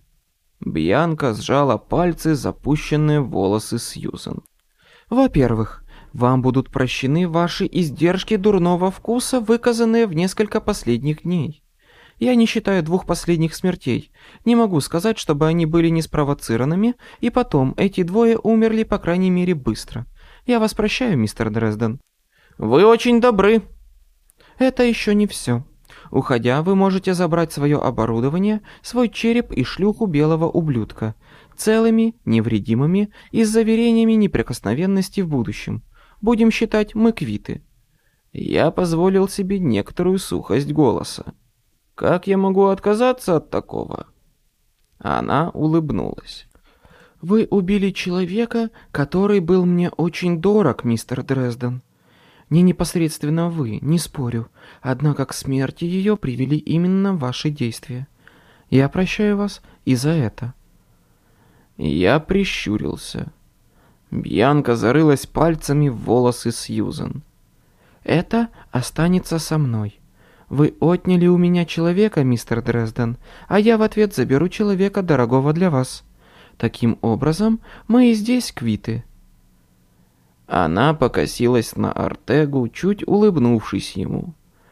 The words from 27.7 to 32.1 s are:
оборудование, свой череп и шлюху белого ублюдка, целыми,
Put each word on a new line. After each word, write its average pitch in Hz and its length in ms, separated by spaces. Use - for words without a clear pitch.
оборудование, 131 800
свой 240 260
череп 233 420
и 127 140
шлюху 208 400
белого 160 420
ублюдка, 120 680
целыми, 226 580